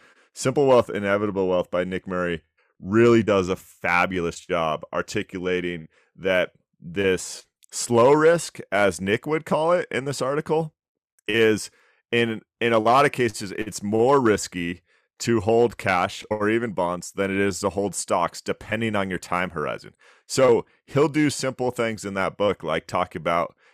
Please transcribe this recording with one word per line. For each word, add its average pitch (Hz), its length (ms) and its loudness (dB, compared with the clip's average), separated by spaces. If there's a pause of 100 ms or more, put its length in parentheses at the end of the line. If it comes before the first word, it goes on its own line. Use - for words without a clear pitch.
(340)
Simple 139 320 0
Wealth, 123 240 6
Inevitable 101 580 0
Wealth 90 220 0
by 90 140 -2
Nick 92 240 -6
Murray 87 340 -4 (380)
really 113 440 4
does 95 260 2
a 92 60 -2
fabulous 90 840 -2
job 80 520 -2
articulating 90 960 -4 (280)
that 90 360 0 (300)
this 92 640 -2 (260)
slow 120 420 4
risk, 160 460 2 (120)
as 98 280 2
Nick 98 260 -2
would 151 200 -4
call 156 280 0
it 175 180 -2
in 127 140 -4
this 139 160 -6
article, 156 520 -4 (540)
is 110 420 2 (420)
in, 117 300 0 (180)
in 117 140 2
a 113 60 4
lot 120 260 4
of 143 60 0
cases, 110 400 -4
it's 104 320 -8
more 113 360 2
risky 90 640 0 (380)
to 117 220 0
hold 117 360 2
cash 92 520 -2
or 104 200 0
even 117 220 0
bonds 87 400 -4
than 98 200 -4
it 95 60 -2
is 98 220 -2
to 101 100 -2
hold 98 260 -4
stocks, 90 460 -2
depending 107 540 -6
on 98 140 -2
your 90 100 -6
time 90 320 -4
horizon. 64 420 -8 (340)
So 123 380 4 (220)
he'll 147 200 2
do 147 220 0
simple 131 420 -4
things 113 320 -4
in 98 120 -8
that 90 220 -2
book, 101 260 0
like 82 240 -4
talk - 280 -4
about, 85 400 -2 (180)